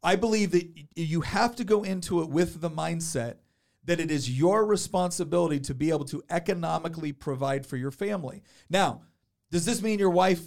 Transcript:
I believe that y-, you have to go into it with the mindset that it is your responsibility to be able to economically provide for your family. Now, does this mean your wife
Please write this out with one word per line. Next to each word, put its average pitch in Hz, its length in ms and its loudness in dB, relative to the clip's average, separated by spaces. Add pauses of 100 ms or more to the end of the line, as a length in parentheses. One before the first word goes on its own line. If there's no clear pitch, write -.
I 180 140 4
believe 214 340 2
that 175 140 4 (100)
y-, 151 100 -18 (100)
you 165 260 -2
have 233 340 0
to 247 80 -6
go 208 200 4
into 185 380 -2
it 160 80 -4
with 160 320 0
the 165 80 -2
mindset 156 680 -4 (480)
that 170 140 2
it 160 120 -2
is 135 180 0
your 180 360 4
responsibility 175 960 0
to 135 120 -6
be 151 160 0
able 147 160 0
to 143 240 -8
economically 165 840 -2
provide 139 540 -2
for - 120 -10
your 127 140 -4
family. 185 520 -6 (260)
Now, 170 320 2 (500)
does 165 140 2
this 233 160 0
mean 214 180 2
your 196 120 6
wife 180 360 4